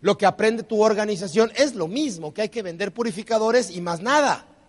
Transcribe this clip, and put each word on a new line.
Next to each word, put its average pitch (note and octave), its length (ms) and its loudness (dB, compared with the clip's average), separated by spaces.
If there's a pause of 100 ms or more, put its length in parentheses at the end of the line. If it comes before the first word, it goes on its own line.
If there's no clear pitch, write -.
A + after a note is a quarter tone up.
Lo F#3+ 160 0
que G3+ 100 0
aprende G#3+ 360 4
tu G#3+ 200 0
organización G#3 720 0
es C4 180 2
lo E3 140 -4
mismo, F#3+ 440 -6
que G#3 100 -4
hay A3 60 -2
que A3+ 140 -8
vender F#3 300 -6
purificadores A3+ 800 0
y F3+ 100 -10
más E3+ 200 -6
nada. B3+ 460 0 (220)